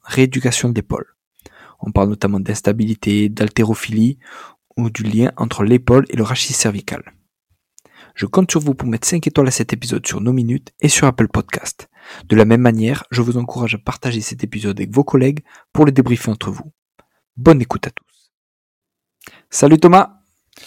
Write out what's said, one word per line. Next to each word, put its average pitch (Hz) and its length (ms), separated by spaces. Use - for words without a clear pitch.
rééducation 131 640
de 120 60
l'épaule. - 420
On 107 100
parle 101 180
notamment 101 320
d'instabilité, 104 880
d'haltérophilie 110 920
ou 120 140
du 113 120
lien 110 340
entre - 280
l'épaule 127 440
et - 80
le 113 80
rachis 123 280
cervical. - 640
Je - 100
compte 185 240
sur 160 100
vous 147 140
pour 127 140
mettre 110 180
cinq 165 220
étoiles 147 180
à 131 60
cet - 200
épisode 120 320
sur - 160
Nos 117 120
Minutes 123 480
et - 80
sur - 180
Apple 120 220
Podcast. - 600
De 107 60
la 110 100
même 113 160
manière, 117 520
je 123 100
vous 120 140
encourage 120 400
à - 20
partager - 420
cet - 220
épisode 104 380
avec 98 100
vos 131 140
collègues 139 360
pour 156 120
le 147 80
débriefer 120 360
entre 104 220
vous. 156 220
Bonne 131 260
écoute - 240
à 113 40
tous. - 420
Salut 151 300
Thomas. 175 400